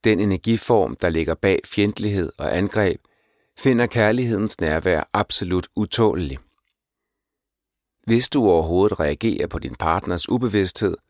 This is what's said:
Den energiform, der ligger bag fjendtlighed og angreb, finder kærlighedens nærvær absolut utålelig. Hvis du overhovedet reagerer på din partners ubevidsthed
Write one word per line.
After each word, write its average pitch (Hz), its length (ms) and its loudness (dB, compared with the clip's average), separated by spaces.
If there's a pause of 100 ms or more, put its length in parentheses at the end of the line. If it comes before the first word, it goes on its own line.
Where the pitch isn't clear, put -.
Den 107 160 2
energiform, 104 760 0
der 90 120 -2
ligger 82 260 -2
bag 95 300 0
fjendtlighed 101 720 -2
og - 180 -4
angreb, 98 440 0 (580)
finder 120 280 2
kærlighedens 113 720 0
nærvær 80 520 0
absolut 92 640 -2
utålelig. 92 640 0 (1700)
Hvis 117 240 2
du 120 220 4
overhovedet 87 500 2
reagerer 73 460 -2
på 85 120 -8
din 65 160 -10
partners - 540 -2
ubevidsthed 101 680 0 (120)